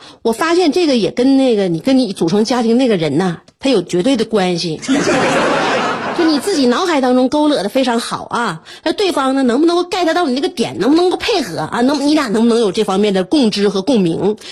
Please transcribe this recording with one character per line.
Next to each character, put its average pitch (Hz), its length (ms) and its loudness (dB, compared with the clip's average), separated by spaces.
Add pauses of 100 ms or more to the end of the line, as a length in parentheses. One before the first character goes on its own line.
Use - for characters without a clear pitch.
(220)
我 226 100 0
发 330 220 0
现 349 180 2
这 359 140 2
个 269 100 2
也 180 140 0
跟 269 260 2
那 254 200 4
个， 196 120 0
你 165 100 -2
跟 262 200 2
你 208 160 0
组 165 140 -2
成 208 180 2
家 247 160 0
庭 226 160 2
那 262 100 2
个 214 80 2
人 156 220 0
呐， 180 240 -2 (160)
他 269 100 -2
有 220 140 2
绝 175 200 -2
对 262 140 2
的 220 80 0
关 190 320 0
系。 160 280 -6
<laughs> - 60 -6 (1300)
就 339 60 2
你 311 140 2
自 392 180 -2
己 277 80 2
脑 247 220 0
海 302 160 0
当 254 120 2
中 254 140 2
勾 302 180 0
勒 277 160 0
得 196 60 -4
非 269 160 0
常 233 160 0
好 - 300 -8
啊， 208 320 -4 (200)
那 330 120 -2
对 359 180 -2
方 269 220 0
呢， 269 80 0
能 247 180 2
不 330 60 4
能 349 100 2
够 349 140 0
get 349 240 0
到 349 120 0
你 254 60 -2
那 262 80 -2
个 339 80 -2
点， 139 300 -6
能 196 100 0
不 302 80 4
能 359 140 2
够 - 80 -4
配 392 240 -2
合 165 160 -8
啊， 156 240 -4
能， 277 260 0
你 311 60 2
俩 294 140 0
能 214 140 0
不 233 60 4
能 226 100 2
有 208 140 0
这 214 120 0
方 190 160 0
面 208 120 2
的 190 100 0
共 233 280 2
知 202 180 0
和 190 140 -2
共 240 180 2
鸣， 180 340 0 (180)